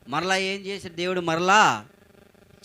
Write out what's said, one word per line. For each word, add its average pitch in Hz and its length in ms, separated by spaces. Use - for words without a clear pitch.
మరలా 170 280
ఏం 190 240
చేశాడు 190 340
దేవుడు? 180 260
మరలా 170 680